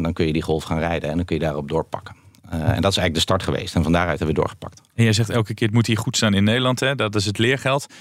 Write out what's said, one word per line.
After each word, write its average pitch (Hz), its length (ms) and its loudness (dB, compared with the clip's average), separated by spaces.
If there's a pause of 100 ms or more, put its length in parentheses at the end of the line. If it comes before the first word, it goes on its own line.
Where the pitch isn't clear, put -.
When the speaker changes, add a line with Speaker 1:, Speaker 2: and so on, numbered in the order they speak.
Speaker 1:
dan 82 120 0
kun 87 140 0
je 78 60 0
die 80 80 0
golf 80 220 -2
gaan 80 160 -2
rijden 80 300 -2
en 76 60 -2
dan 87 100 0
kun 85 100 -2
je 76 60 0
daarop 73 280 -4
doorpakken. - 460 -4 (340)
Eh, - 100 -8
en - 0 -
dat 76 160 0
is - 60 -2
eigenlijk 90 320 2
de 80 60 0
start 92 240 0
geweest. - 320 -4
En 87 80 4
van 80 80 2
daaruit 87 280 2
hebben 78 160 0
we 78 60 2
doorgepakt. - 400 -6 (140)
Speaker 2:
En 117 80 4
jij 113 100 4
zegt 107 160 0
elke 113 240 -2
keer: 113 140 -2
het 104 80 0
moet 117 120 4
hier 113 100 0
goed - 180 -4
staan 107 180 2
in 98 100 4
Nederland, 127 360 2
hè? 135 160 0
Dat 107 200 -2
is 101 100 0
het 101 120 -2
leergeld. 131 480 0 (160)